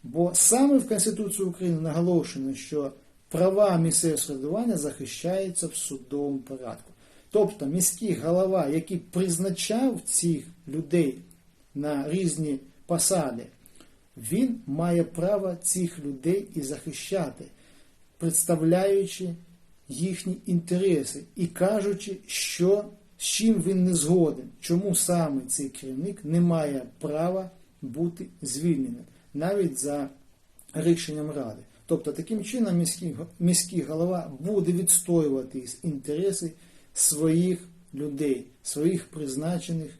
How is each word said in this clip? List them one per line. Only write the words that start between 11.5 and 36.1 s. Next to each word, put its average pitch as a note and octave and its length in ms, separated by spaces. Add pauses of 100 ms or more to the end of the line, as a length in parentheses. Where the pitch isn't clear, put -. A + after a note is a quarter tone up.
на D3 340
різні D#3 500 (260)
посади, E3 580 (760)
він G3+ 380 (120)
має E3+ 360
право F#3 580
цих F3 380
людей D3+ 560
і D#3+ 60
захищати, D3 840 (720)
представляючи F3 1160 (540)
їхні F3 560
інтереси F3 800 (120)
і F3 120
кажучи, G3 800
що, G3 600 (320)
з - 60
чим G#3+ 380
він F3+ 240
не F3+ 80
згоден, D3+ 560 (100)
чому F3+ 360
саме D#3+ 520
цей C3+ 220
керівник C3+ 560
не D#3+ 160
має D3+ 420 (160)
права F3 520 (300)
бути D#3 440 (160)
звільненим, C#3 640 (300)
навіть E3 460
за C#3+ 300 (640)
рішенням D#3+ 580
ради. B2 300 (240)
Тобто E3 260
таким F#3+ 320
чином G#3 340
міський, E3+ 380 (240)
міський F3 420
голова D#3+ 580
буде F3+ 320
відстоювати D3 920 (180)
інтереси D#3+ 680 (420)